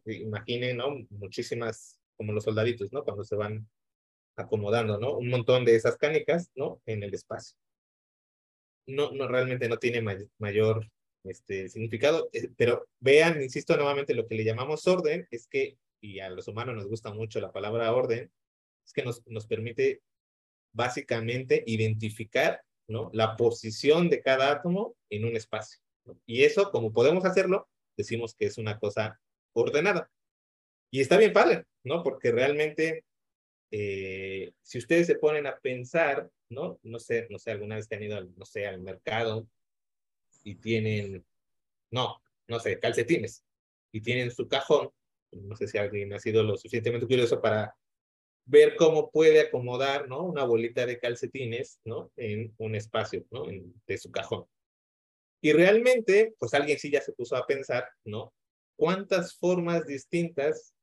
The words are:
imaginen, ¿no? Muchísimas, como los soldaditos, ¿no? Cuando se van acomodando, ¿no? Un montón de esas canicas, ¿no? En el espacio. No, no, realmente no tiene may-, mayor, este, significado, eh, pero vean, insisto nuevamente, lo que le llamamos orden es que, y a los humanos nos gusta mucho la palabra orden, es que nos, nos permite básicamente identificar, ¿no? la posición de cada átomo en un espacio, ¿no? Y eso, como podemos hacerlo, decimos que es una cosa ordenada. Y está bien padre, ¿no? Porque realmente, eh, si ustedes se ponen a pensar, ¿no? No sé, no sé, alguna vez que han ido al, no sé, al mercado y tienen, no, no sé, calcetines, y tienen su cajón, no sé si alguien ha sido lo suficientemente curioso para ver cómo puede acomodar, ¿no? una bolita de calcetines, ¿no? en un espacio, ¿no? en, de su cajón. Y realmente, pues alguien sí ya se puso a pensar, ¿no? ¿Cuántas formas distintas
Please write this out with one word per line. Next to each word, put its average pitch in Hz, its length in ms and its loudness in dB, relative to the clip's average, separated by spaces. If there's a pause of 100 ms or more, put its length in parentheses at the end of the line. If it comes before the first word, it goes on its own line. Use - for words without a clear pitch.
imaginen, 113 760 -6
¿no? 131 200 -4 (120)
Muchísimas, 110 880 -8 (180)
como 107 160 -8
los 104 120 -2
soldaditos, 110 480 -2
¿no? 143 120 -6
Cuando 101 200 -6
se 101 120 -6
van 107 320 -6 (680)
acomodando, 107 640 -2
¿no? 127 180 -4
Un 123 120 -4
montón 123 360 2
de 120 120 8
esas 117 200 2
canicas, 156 580 0
¿no? 160 320 -8
En 107 160 -6
el 101 120 -10
espacio. - 420 -12 (1300)
No, 135 260 -4
no, 135 160 -6
realmente 127 400 0
no 117 100 -2
tiene 117 240 -2
may-, 101 260 -6 (100)
mayor, 110 520 2 (340)
este, 95 440 -8
significado, 120 640 -2
eh, 117 240 -8
pero 120 320 0 (120)
vean, 151 400 6
insisto 139 360 -2
nuevamente, 143 380 0
lo 113 120 -2
que 113 80 -8
le 110 100 -2
llamamos 127 420 -2
orden 175 440 0
es 117 160 -14
que, - 320 -4 (220)
y 98 200 -14
a 95 100 -10
los 92 180 -14
humanos 117 260 -8
nos 101 140 -10
gusta 110 260 -10
mucho 110 260 -8
la 101 120 -10
palabra 113 420 -2
orden, 120 360 -2 (540)
es - 80 -20
que 143 100 -4
nos, 123 240 -8
nos 110 200 -12
permite 117 560 -2 (720)
básicamente 127 920 -2
identificar, 110 960 -2 (280)
¿no? 113 220 -8
la 110 240 0
posición 139 720 4
de - 140 2
cada 135 280 4
átomo 180 460 -2 (140)
en 107 160 -4
un 117 100 -2
espacio, - 420 -10 (280)
¿no? - 180 -20
Y 120 200 4
eso, 196 260 6
como 113 200 0
podemos 143 360 4
hacerlo, 185 420 2 (300)
decimos 113 360 -6
que - 120 -2
es 98 100 -6
una 107 220 -6
cosa 107 420 -4 (320)
ordenada. 151 580 0 (800)
Y 131 120 0
está 175 160 4
bien 208 160 6
padre, 226 320 4 (180)
¿no? 160 180 -2
Porque 127 300 0
realmente, 151 720 0 (680)
eh, 95 840 -8 (100)
si - 160 -12
ustedes 170 280 2
se 156 100 2
ponen 151 300 0
a 131 120 -8
pensar, 135 720 -4 (180)
¿no? 139 340 -10
No 113 160 -14
sé, 117 300 -4
no 101 100 -14
sé, - 120 -10
alguna 104 260 -8
vez 107 100 -10
que 113 100 -10
han 104 80 -10
ido 104 120 -8
al, 90 180 -14
no 92 120 -20
sé, 104 200 -8
al 95 140 -10
mercado 110 640 -6 (960)
y 101 120 -12
tienen, 107 720 -4 (640)
no, 120 320 -4 (240)
no 117 120 -4
sé, 104 200 -4
calcetines, 120 640 -2 (480)
y 110 80 -8
tienen 123 300 -4
su 117 180 -8
cajón, 139 420 0 (400)
no 98 260 -14
sé 101 120 -6
si - 80 -6
alguien 101 380 -6
ha 107 60 -8
sido 110 220 2
lo 104 140 0
suficientemente 117 500 -4
curioso 117 360 2
para 107 340 0 (720)
ver 147 280 10
cómo 156 340 6
puede 156 300 8
acomodar, 135 680 0
¿no? 135 140 -6
una 160 200 -2
bolita 117 440 2
de 120 120 -4
calcetines, 120 840 -6
¿no? 143 320 -10
en 110 400 -6
un 110 180 -6
espacio, 104 560 -6
¿no? 139 180 -10
en, 90 260 -14 (120)
de 95 120 -4
su 90 120 -20
cajón. 95 360 -8 (960)
Y 151 100 4
realmente, 220 840 6
pues 143 160 -4
alguien 147 240 2
sí 147 120 -10
ya 139 120 2
se 123 100 -10
puso 123 240 -6
a 123 100 -4
pensar, 135 400 -2 (180)
¿no? 107 280 -12 (420)
¿Cuántas 185 600 -2
formas 170 500 0
distintas 156 960 -4